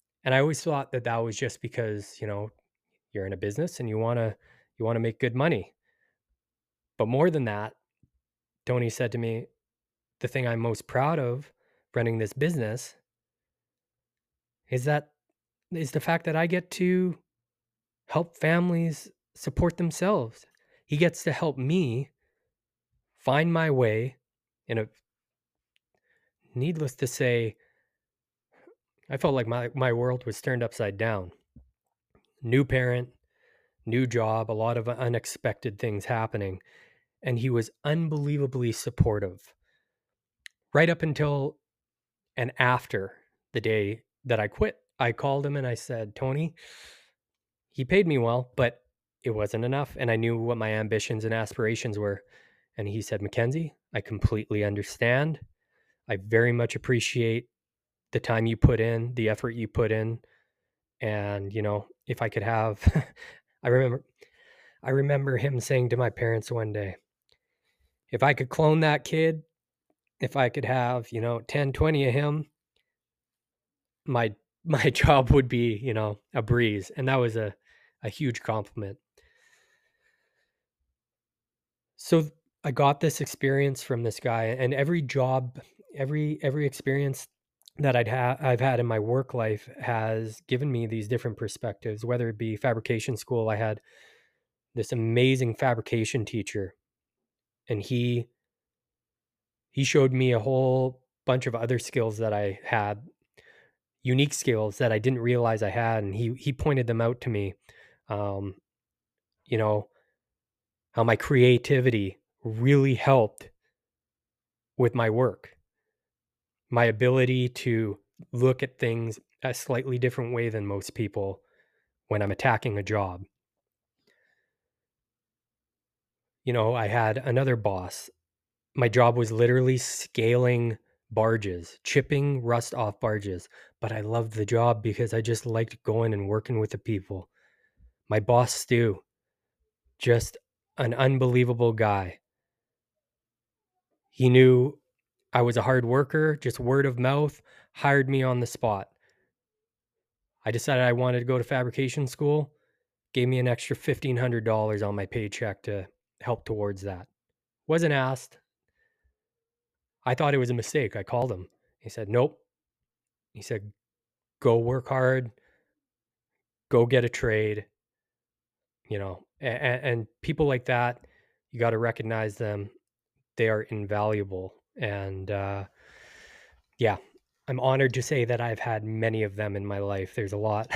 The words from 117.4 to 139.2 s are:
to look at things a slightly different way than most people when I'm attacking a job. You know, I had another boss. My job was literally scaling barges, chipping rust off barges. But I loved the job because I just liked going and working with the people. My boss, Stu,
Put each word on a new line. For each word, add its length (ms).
to 500
look 320
at 160
things 400
a 100
slightly 440
different 360
way 160
than 160
most 280
people 480
when 140
I'm 100
attacking 460
a 60
job. 400
You 100
know, 200
I 140
had 300
another 380
boss. 540
My 140
job 280
was 140
literally 460
scaling 1000
barges, 720
chipping 580
rust 320
off 260
barges. 480
But 120
I 100
loved 320
the 120
job 380
because 300
I 80
just 240
liked 380
going 300
and 140
working 320
with 120
the 60
people. 520
My 100
boss, 340
Stu, 500